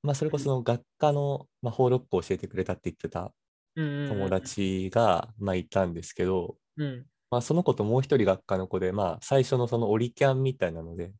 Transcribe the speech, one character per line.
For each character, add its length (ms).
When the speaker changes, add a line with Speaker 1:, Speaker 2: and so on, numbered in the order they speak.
Speaker 1:
ま 100
あ、 20
そ 100
れ 60
こ 80
そ 60
そ 60
の 120
学 200
科 140
の、 300
Speaker 2:
う 0
ん。 40
Speaker 1:
ま 80
あ、 40
フ 100
ォ 20
ー 40
ロ 80
ッ 20
ク 160
を 60
教 120
え 40
て 80
く 100
れ 80
た 100
っ 20
て 80
言 100
っ 20
て 120
た 240
Speaker 2:
う 60
ん 20
う 40
ん 20
う 60
ん 60
う 40
ん。 20
Speaker 1:
友 220
達 640
が、 460
ま 140
あ、 40
い 100
た 180
ん 100
で 80
す 100
け 120
ど、 320
Speaker 2:
う 80
ん。 220
Speaker 1:
ま 80
あ、 20
そ 140
の 80
子 120
と 100
も 140
う 40
一 140
人 80
学 200
科 120
の 120
子 100
で、 140
ま 220
あ、 60
最 220
初 140
の 100
そ 120
の 120
オ 80
リ 140
キ 120
ャ 100
ン 80
み 140
た 120
い 40
な 100
の 140
で 240